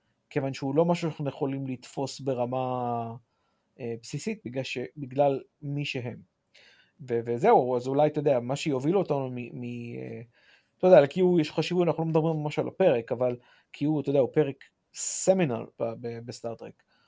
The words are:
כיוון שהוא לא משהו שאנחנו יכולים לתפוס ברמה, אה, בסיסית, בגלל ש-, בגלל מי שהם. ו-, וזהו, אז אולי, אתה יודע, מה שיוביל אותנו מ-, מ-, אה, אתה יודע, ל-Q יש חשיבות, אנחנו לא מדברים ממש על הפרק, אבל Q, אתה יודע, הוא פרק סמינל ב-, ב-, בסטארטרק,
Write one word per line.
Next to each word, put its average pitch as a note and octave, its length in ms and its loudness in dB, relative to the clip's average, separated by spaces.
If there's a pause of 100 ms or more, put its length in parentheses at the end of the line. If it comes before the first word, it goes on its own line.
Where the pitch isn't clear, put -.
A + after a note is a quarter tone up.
(300)
כיוון C3+ 240 -4
שהוא C3+ 220 -6
לא E3 100 4
משהו E3+ 240 0
שאנחנו D3 200 -6
יכולים C#3 380 -4
לתפוס B2+ 520 -8
ברמה, B2 960 -2 (680)
אה, A#2 220 -8
בסיסית, G#3+ 440 -8
בגלל B2+ 180 -6
ש-, - 140 -8 (200)
בגלל C#3 420 0 (220)
מי C#3+ 240 -4
שהם. A#2+ 320 -8 (840)
ו-, B2 240 -2
וזהו, B2+ 520 4
אז B2 100 -2
אולי, C#3 200 4
אתה D3+ 120 0
יודע, C#3+ 200 4
מה A#2+ 160 -2
שיוביל C#3+ 420 0
אותנו C#3 320 0
מ-, B2 320 -10
מ-, A#2+ 360 -10
אה, A#2+ 240 -10 (560)
אתה F#3 100 2
יודע, F3+ 140 12
ל-Q F3+ 400 4
יש D3+ 100 -2
חשיבות, F3 360 0
אנחנו D#3+ 160 -2
לא E3 60 -2
מדברים D#3+ 260 2
ממש D3 240 -2
על B2 80 -2
הפרק, B2 440 2
אבל B2 240 0 (420)
Q, C#3+ 80 -2 (160)
אתה C3 80 -4
יודע, C#3 100 4
הוא B2+ 140 4
פרק C#3+ 300 0 (300)
סמינל D3 720 0 (140)
ב-, A#2 220 -2
ב-, A#2 240 -8
בסטארטרק, A#2 580 -12 (240)